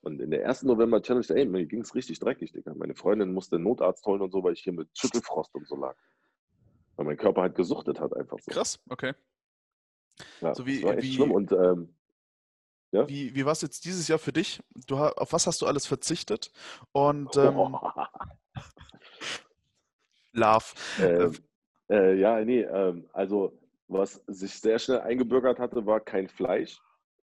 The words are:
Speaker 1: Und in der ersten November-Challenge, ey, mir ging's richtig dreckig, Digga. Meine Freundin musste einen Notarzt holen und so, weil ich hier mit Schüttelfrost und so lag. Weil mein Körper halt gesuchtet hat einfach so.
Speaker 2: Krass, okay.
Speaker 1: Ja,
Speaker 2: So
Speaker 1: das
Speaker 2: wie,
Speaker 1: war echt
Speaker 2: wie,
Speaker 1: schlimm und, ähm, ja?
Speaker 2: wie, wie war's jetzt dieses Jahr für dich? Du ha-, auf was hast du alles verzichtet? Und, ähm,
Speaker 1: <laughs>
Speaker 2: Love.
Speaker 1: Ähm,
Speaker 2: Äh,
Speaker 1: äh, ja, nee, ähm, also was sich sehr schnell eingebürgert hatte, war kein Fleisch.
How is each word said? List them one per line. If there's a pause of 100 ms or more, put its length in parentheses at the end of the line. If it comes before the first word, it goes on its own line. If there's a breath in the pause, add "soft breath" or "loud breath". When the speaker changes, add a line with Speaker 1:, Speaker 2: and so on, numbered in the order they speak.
Speaker 1:
Und
in
der
ersten
November-Challenge,
ey,
mir
ging's
richtig
dreckig,
Digga.
Meine
Freundin
musste
einen
Notarzt
holen
und
so,
weil
ich
hier
mit
Schüttelfrost
und
so
lag. (1000)
Weil
mein
Körper
halt
gesuchtet
hat
einfach
so.
Speaker 2:
Krass, (120)
okay. (1300 loud breath)
Speaker 1:
Ja,
Speaker 2:
So
Speaker 1:
das
Speaker 2:
wie,
Speaker 1:
war
echt
Speaker 2:
wie,
Speaker 1:
schlimm
und,
ähm, (1000)
ja?
Speaker 2:
wie,
wie
war's
jetzt
dieses
Jahr
für
dich? (260)
Du
ha-,
auf
was
hast
du
alles
verzichtet? (420 loud breath)
Und,
ähm,
Speaker 1:
<laughs> (2500 loud breath)
Speaker 2:
Love. (540 loud breath)
Speaker 1:
Ähm, (560)
Speaker 2:
Äh,
Speaker 1:
äh,
ja,
nee,
ähm,
also (300)
was (140)
sich
sehr
schnell
eingebürgert
hatte,
war
kein
Fleisch. (500)